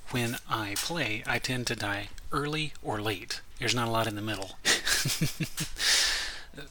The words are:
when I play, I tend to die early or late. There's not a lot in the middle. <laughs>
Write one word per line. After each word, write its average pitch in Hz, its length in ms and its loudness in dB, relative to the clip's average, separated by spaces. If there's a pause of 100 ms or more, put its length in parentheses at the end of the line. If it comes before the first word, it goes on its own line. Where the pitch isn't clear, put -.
(120)
when 120 260 0 (120)
I 104 280 0
play, 127 500 0
I 123 100 2
tend 123 300 0
to 120 80 2
die 101 320 0 (240)
early 147 400 0 (100)
or 113 200 -2
late. 101 400 -2 (180)
There's 120 160 2
not 120 140 2
a - 20 2
lot 113 160 4
in 104 80 -2
the 104 60 -4
middle. 104 300 -2 (120)
<laughs> - 60 6 (2000)